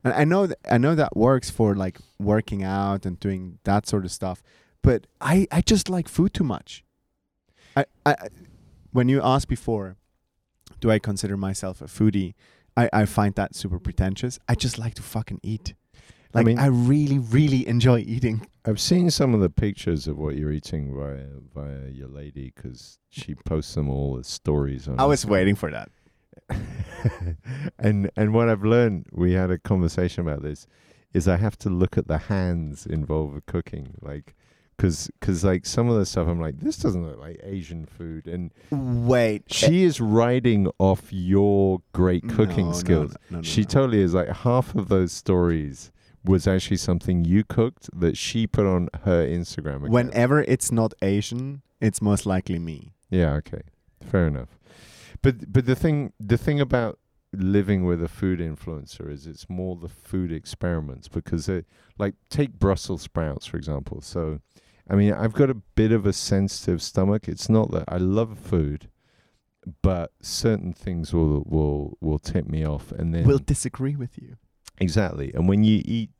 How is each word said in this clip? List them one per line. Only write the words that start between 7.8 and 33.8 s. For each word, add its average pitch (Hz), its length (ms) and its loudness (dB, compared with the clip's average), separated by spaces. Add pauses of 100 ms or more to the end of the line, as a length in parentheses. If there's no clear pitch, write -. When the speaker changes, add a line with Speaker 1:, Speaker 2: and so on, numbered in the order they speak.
Speaker 1:
I, 147 80 4 (760)
when 123 160 4
you 139 140 4
asked 131 260 2
before, 104 480 -4 (840)
do 113 100 2
I 107 80 4
consider 101 380 -4
myself 95 460 -6
a - 20 -14
foodie? 98 500 0 (420)
I, 120 160 4
I 107 120 4
find 101 300 0
that 98 200 -4
super 92 240 -6
pretentious. 95 600 -4 (100)
I 120 60 2
just 113 240 -4
like 113 160 -8
to - 80 -16
fucking - 400 -8
eat. - 320 -8 (600)
Speaker 2:
I 117 40 2
Speaker 1:
Like, 117 80 4
Speaker 2:
mean, 120 120 4
Speaker 1:
I 139 80 4
really, 139 520 4
really 131 500 2
enjoy 120 300 4
eating. 113 480 -2 (180)
Speaker 2:
I've 107 160 -2
seen 180 300 4
some 131 240 2
of 107 60 4
the 90 100 4
pictures 87 580 -2
of 73 80 -4
what 76 200 -4
you're 76 140 -2
eating 73 460 -6
via, 69 300 -10 (280)
via 69 360 -12
your 65 180 -16
lady, 69 480 -14
'cause - 420 -18 (120)
she - 240 -12
posts - 400 -4
them 73 160 -2
all 69 280 -4
as 64 80 -12
stories 69 640 -2
on 65 100 -4
Speaker 1:
I 135 60 2
was 143 200 2
Speaker 2:
Instagram. - 40 -6
Speaker 1:
waiting 101 260 4
for 80 160 -4
that. 55 200 -12 (580)
Speaker 2:
<laughs> - 100 -6 (1200)
And, 104 380 0
and 107 160 0
what 117 160 4
I've 104 160 0
learned, 113 480 2
we 90 200 2
had 92 180 2
a 90 80 0
conversation 90 680 0
about 71 160 -4
this, 73 240 -10 (460)
is 87 140 2
I 92 100 4
have 104 220 -2
to - 120 -4
look 90 280 0
at - 100 -2
the 78 100 0
hands 85 680 -4
involved 76 480 -4
with 73 120 -14
cooking, 80 540 -8